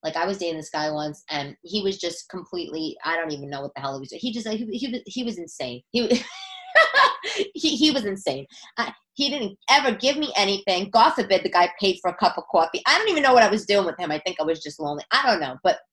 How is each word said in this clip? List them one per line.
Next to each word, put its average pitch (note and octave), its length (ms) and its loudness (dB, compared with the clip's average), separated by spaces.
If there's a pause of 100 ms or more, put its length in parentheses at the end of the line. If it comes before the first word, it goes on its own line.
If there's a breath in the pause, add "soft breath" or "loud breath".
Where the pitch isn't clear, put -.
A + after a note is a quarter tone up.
Like, D#3+ 120 -6
I E3 100 -2
was F#3+ 120 -2
dating E3+ 200 -4
this D3+ 120 -10
guy D#3 220 -2
once, D3+ 380 -6
and C#3+ 340 -6
he F#3 180 -6
was F#3+ 160 -2
just - 320 -8
completely, E3 720 -8
I E3 120 -2
don't E3 160 -4
even C#3+ 180 -10
know C#3 120 -8
what C#3+ 140 -8
the C3+ 60 -12
hell C3+ 140 -6
he C3+ 40 -8
was C3+ 100 -12
doing. - 120 -14
He B3 100 -6
just, A3 160 -8
he, A3 180 -6
he, A#3 400 -6
he A#3+ 180 -10
was A3+ 140 -6
insane. C3 440 -10 (100)
He, A#3+ 340 2
<laughs> F#5 1300 0
he, D#4+ 200 0
he D4+ 160 4
was B3+ 140 -2
insane. F3+ 400 -4 (320 loud breath)
I, A3+ 160 -4 (220)
he C#4 140 0
didn't A#3 280 -4 (120)
ever C4+ 240 4
give C4 240 0
me D4+ 180 -4
anything. G3 560 0
God A#3 200 6
forbid G3 320 2
the F#3 60 -2
guy F3 300 4
paid F#3+ 220 0
for F#3 100 -2
a F3 60 -8
cup - 200 2
of E3 140 -6
coffee. E3 340 2
I C#4 120 4
don't A4 120 2
even D#4+ 140 2
know C4+ 100 6
what A#3+ 100 10
I G#3+ 60 8
was G#3 160 0
doing G3+ 200 4
with E3 140 -4
him. F3 120 -4
I D3+ 80 -2
think F3 200 -6
I D#3 40 0
was D#3+ 180 0
just - 180 -12
lonely. D3 320 -6
I C4 140 2
don't G#3 140 4
know. C3+ 240 -6
But E3+ 160 4 (140)